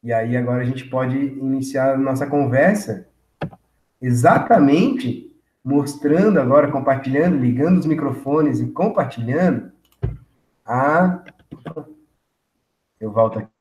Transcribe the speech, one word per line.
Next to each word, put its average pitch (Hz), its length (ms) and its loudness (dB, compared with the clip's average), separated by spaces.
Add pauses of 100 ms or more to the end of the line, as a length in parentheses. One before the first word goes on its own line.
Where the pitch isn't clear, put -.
E 117 100 -4
aí 113 240 0
agora 123 240 -2
a 123 40 -4
gente 131 220 -6
pode 127 300 -2
iniciar 135 760 -2
a - 20 -2
nossa 135 300 -2
conversa 143 840 0 (920)
exatamente 143 1300 2 (280)
mostrando 147 760 2
agora, 139 320 4
compartilhando, 139 640 0
ligando 131 420 2
os 147 60 -4
microfones 143 760 -2
e 123 120 -4
compartilhando 143 1000 -2 (960)
a, 151 580 0 (1800)
eu 107 120 -8
volto 110 280 2 (220)